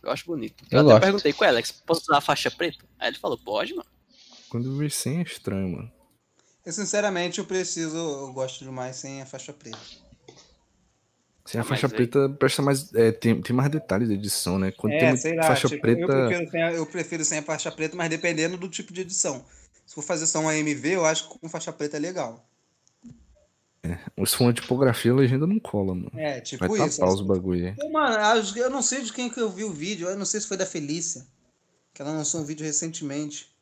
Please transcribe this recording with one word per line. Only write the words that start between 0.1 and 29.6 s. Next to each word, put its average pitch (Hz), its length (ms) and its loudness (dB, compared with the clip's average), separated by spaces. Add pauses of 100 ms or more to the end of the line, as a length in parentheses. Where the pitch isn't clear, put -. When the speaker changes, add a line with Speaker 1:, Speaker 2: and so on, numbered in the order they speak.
Speaker 1:
acho - 140 -4
bonito. 156 460 -8
Speaker 2:
Eu 131 80 6
Speaker 1:
Eu - 20 8
até 151 120 10
Speaker 2:
gosto. 107 100 12
Speaker 1:
perguntei 196 320 4
com 214 100 2
o 185 40 8
Alex, 120 240 2
"Posso - 300 -2
usar 147 160 4
a - 40 6
faixa 151 280 0
preta?" - 280 -4 (200)
Aí - 100 -2
ele 131 100 -6
falou, 160 200 -2
"Pode, 226 360 -4
mano." - 140 -10 (600)
Speaker 3:
Quando 120 220 -4
eu 135 80 -4
vi 147 120 -2
sem 170 280 -4
é 175 40 -2
estranho, 95 540 -4
mano. 110 160 -12 (720)
Speaker 4:
Eu, 170 80 -10
sinceramente, 190 680 -2
eu 180 40 -6
preciso, 165 520 -4
eu 139 360 -6
gosto 131 320 -8
demais 131 320 -10
sem 135 240 -12
a 131 60 -14
faixa 135 260 -16
preta. - 260 -16 (1700)
Speaker 3:
Sem - 160 -6
a - 20 -2
Speaker 1:
Ah, - 40 -4
Speaker 3:
faixa 139 220 0
Speaker 1:
mas 117 40 0
aí 110 40 -6 (100)
Speaker 3:
preta, 139 220 2 (100)
presta 135 240 2
mais, 139 320 0
é, 113 180 6
tem, 113 300 2
tem 120 120 -2
mais 131 140 4
detalhes 120 400 0
de 104 60 2
edição, 98 440 -2
né? 95 140 2
Quando 110 200 -2
tem 156 100 2
Speaker 4:
É, 165 60 6
Speaker 3:
muita 131 140 2
Speaker 4:
sei 165 140 -2
lá, 165 60 0
Speaker 3:
faixa 156 260 4
Speaker 4:
tipo, 147 140 -2
Speaker 3:
preta 120 180 4
Speaker 4:
eu 175 60 0
prefiro 135 440 2
sem 165 120 0
a, 170 100 2
eu 165 140 -2
prefiro 160 380 -6
sem 156 140 -2
a 151 40 -6
faixa 156 280 -4
preta, 156 260 -6
mas 170 120 -2
dependendo 165 480 0
do 180 120 -10
tipo 180 260 -12
de 185 80 -6
edição. 175 420 -4 (400)
Se - 100 -20
for 151 80 -10
fazer 165 240 -2
só 160 140 0
um 156 80 2
A 156 80 2
M 151 180 0
V, 139 220 -2
eu 170 80 2
acho 156 240 2
que - 100 -20
com 165 120 -14
faixa 165 220 -8
preta 147 260 -6
é - 20 -4
legal. 151 420 -6 (1400)
Speaker 3:
É, 87 160 -6 (260)
se - 100 0
for 127 100 4
uma 120 100 6
tipografia, 123 580 2
a - 40 6
legenda 135 300 4
não 208 140 2
cola, 95 340 -2
mano. - 200 -8
Speaker 4:
É, 147 260 -6
tipo - 260 -6
Speaker 3:
Vai 202 200 2
Speaker 4:
isso, - 140 -2
Speaker 3:
tapar 92 100 6
Speaker 4:
é 95 40 6
Speaker 3:
os 98 60 0
bagulho 92 460 0
aí. 95 80 -6
Speaker 4:
Pô, 294 160 -6
mano, 285 260 2
acho 214 380 4
que 226 60 -6
eu 254 100 2
não 269 100 -4
sei 254 220 -2
de 226 100 -8
quem 247 160 -4
que 240 100 -8
eu 220 120 -2
vi 190 140 -8